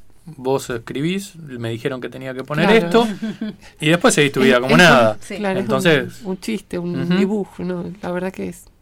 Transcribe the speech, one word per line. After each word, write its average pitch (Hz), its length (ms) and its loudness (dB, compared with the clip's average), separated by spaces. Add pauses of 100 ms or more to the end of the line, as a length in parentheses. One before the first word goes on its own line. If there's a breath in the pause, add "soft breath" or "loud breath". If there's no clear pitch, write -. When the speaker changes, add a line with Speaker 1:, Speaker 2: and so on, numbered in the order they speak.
(260)
Speaker 1:
vos 131 440 -4
escribís, 139 640 -4
me 127 340 -10
dijeron 123 300 -6
que 123 80 -8
tenía 131 240 -12
que 127 120 -10
poner 151 220 0
Speaker 2:
Claro. 208 200 4
Speaker 1:
esto, 226 220 4 (720 loud breath)
y 151 100 0
después 175 240 4
seguís 143 180 4
tu 135 80 0
Speaker 2:
Es, 131 60 4
Speaker 1:
vida 127 140 6
como 131 120 0
Speaker 2:
es 156 60 6
Speaker 1:
nada. 135 340 8
Speaker 2:
un, - 80 -8
Speaker 3:
Sí. - 160 -12
Speaker 2:
claro, 190 240 -2
Speaker 1:
Entonces 160 540 2
Speaker 2:
es - 80 -20
un, 190 80 -8
un 185 100 -8
chiste, 208 380 -8
un 175 240 -4
Speaker 1:
Ujú. 175 140 0
Speaker 2:
dibujo, 190 480 -2
¿no? 180 200 -6 (180)
La 180 80 -8
verdad 180 220 -6
que 190 160 -10
es, - 160 -16 (180)